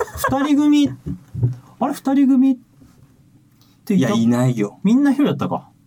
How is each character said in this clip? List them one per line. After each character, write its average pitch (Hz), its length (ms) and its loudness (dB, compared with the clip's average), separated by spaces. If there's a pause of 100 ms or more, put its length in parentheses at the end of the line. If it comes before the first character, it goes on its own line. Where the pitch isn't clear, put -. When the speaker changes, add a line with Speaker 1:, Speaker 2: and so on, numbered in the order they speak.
Speaker 1:
<laughs> - 300 -8
二 277 160 -2
人 294 100 2
組、 294 340 2 (920)
あ 240 60 -2
れ、 294 60 -6
二 277 220 -4
人 277 140 4
組 269 240 4
っ 254 40 -2 (1300)
て 208 100 -4
い 185 60 2
た？ 123 80 0
Speaker 2:
い - 20 -2
や、 117 60 -2
い 113 100 0
な 120 220 2
い 120 100 -2
よ。 101 240 -6
Speaker 1:
み 208 120 2
ん 277 100 2
な 285 80 2
一 240 40 0
人 294 100 0
だ 160 60 0
っ 139 40 -4
た 180 140 -6
か。 160 180 -8 (180)